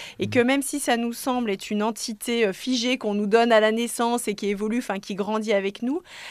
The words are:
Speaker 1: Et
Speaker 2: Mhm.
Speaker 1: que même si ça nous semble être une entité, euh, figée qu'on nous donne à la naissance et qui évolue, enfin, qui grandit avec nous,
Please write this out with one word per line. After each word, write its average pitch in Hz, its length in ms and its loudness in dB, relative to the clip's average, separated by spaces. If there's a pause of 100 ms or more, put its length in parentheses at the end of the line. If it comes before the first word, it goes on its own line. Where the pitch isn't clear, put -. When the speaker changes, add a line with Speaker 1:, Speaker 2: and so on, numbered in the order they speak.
(200)
Speaker 1:
Et 190 60 0
Speaker 2:
Mhm. 202 40 -6
Speaker 1:
que 247 120 2
même 269 200 4
si 285 180 -4
ça 269 160 2
nous 233 160 -2
semble 247 380 -2
être 196 220 -6
une 208 100 0
entité, 226 640 -2
euh, 190 80 0
figée 254 460 -2
qu'on 214 160 -2
nous 208 100 0
donne 233 260 6
à 220 80 8
la 214 120 6
naissance 233 560 0
et 202 80 -2
qui 202 140 -2
évolue, 214 280 -2
enfin, 208 220 -4
qui 202 160 -8
grandit 214 380 -2
avec 196 280 0
nous, 277 220 -2 (260)